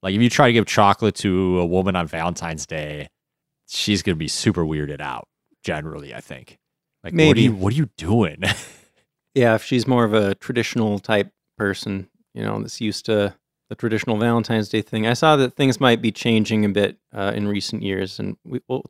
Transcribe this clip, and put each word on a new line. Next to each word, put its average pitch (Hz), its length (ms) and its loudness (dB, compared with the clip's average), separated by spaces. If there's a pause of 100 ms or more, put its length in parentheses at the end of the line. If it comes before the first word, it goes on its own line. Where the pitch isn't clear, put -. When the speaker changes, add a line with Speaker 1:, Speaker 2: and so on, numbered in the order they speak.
Speaker 1:
Like, 95 120 -2
if 110 80 4
you 120 80 6
try 143 160 4
to 120 80 4
give 110 120 4
chocolate 101 500 2
to 92 440 0
a 87 60 2
woman 92 300 0
on 87 100 -2
Valentine's 87 600 -6
Day, - 420 -10 (600)
she's 101 340 0
gonna 92 140 0
be 78 120 -6
super 87 360 0
weirded 73 360 -6
out, 67 280 -10 (340)
generally, 113 520 -8
I 60 60 -14
think. - 380 -18 (460)
Like, - 100 -10
what 165 80 2
are 156 40 6
Speaker 2:
Maybe. 131 160 6
Speaker 1:
you, 127 100 4
what 98 220 0
are - 20 0
you 147 220 0
doing? 85 500 0
<laughs> 98 40 0 (800)
Speaker 2:
Yeah, 120 220 4
if 110 80 -2
she's 120 240 -2
more 123 160 4
of 107 100 2
a 101 220 2
traditional 110 640 -2
type 101 320 0 (260)
person, 98 520 -4 (260)
you 113 80 -8
know, 107 180 -4
that's 107 200 -10
used 107 260 -4
to 104 260 2 (360)
the - 80 -12
traditional 110 420 -2
Valentine's 113 500 0
Day 110 140 -2
thing. 110 240 -4
I 117 60 2
saw 151 240 4
that 131 180 0
things 135 240 2
might 120 240 4
be 117 80 2
changing 110 540 0
a 104 40 2
bit, 101 300 0 (160)
uh, 101 220 -2
in 104 100 -4
recent 104 380 -6
years, 95 340 -6
and 101 260 -8
we, 127 220 -10
we'll 127 240 -6